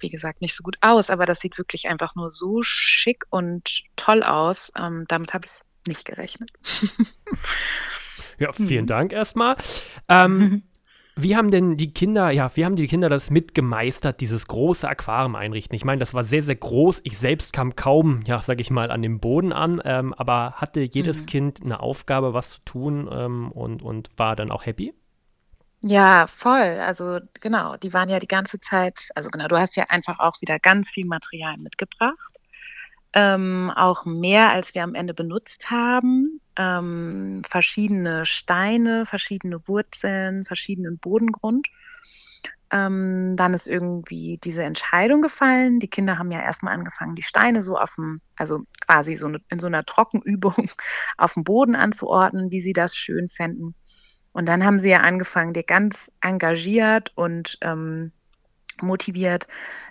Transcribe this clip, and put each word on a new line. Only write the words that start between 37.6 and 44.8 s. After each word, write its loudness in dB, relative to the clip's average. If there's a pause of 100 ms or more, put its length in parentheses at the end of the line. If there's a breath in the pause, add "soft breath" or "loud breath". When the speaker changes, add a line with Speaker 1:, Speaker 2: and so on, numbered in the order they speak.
Speaker 1:
Steine, 0
verschiedene -8
Wurzeln, -4
verschiedenen -8
Bodengrund. -2 (1040 loud breath)
Ähm, 0
dann 2
ist -6
irgendwie -4
diese -6
Entscheidung 2